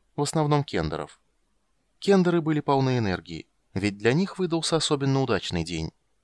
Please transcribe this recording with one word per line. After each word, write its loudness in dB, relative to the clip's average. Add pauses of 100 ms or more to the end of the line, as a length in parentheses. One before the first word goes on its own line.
(160)
в -2
основном 0
кендеров. -4 (800)
Кендеры 4
были 0
полны 2
энергии, -4 (300)
ведь -2
для 2
них 0
выдался -2
особенно 0
удачный -2
день. -6 (320)